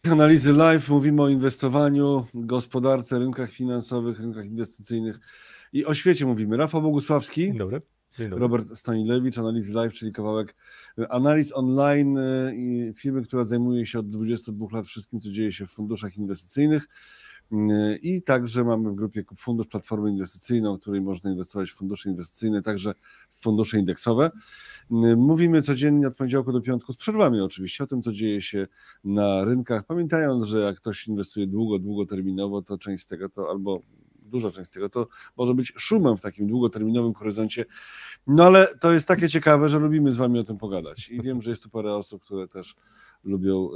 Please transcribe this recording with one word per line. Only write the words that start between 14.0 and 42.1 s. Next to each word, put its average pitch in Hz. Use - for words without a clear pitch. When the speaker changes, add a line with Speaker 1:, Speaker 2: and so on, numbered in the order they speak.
Speaker 1:
dwudziestu 110
dwóch 104
lat 110
wszystkim, 110
co 104
dzieje 107
się 98
w -
funduszach 104
inwestycyjnych. 143
Mm, 107
i 180
także 120
mamy 113
w 98
grupie 104
Kup -
Fundusz 117
platformę 107
inwestycyjną, 101
w -
której 101
można 95
inwestować 92
w -
fundusze 98
inwestycyjne, 95
także 101
w -
fundusze 110
indeksowe. 117
Mm, 117
mówimy 160
codziennie 143
od 127
poniedziałku 131
do 123
piątku, 127
z -
przerwami 170
oczywiście, 95
o 131
tym, 127
co 113
dzieje 104
się 98
na 101
rynkach, 120
pamiętając, 156
że 107
jak 101
ktoś -
inwestuje 101
długo, 104
długoterminowo, 98
to 98
część 95
z -
tego 95
to 92
albo 95
duża 110
część 90
z -
tego 98
to 120
może 123
być 127
szumem 151
w -
takim 101
długoterminowym 117
horyzoncie. 107
No 151
ale 190
to 170
jest 160
takie 170
ciekawe, 151
że 147
lubimy 151
z -
wami 120
o 110
tym 104
pogadać. 95
I 120
wiem, 123
że 113
jest 113
tu 107
parę 104
osób, 101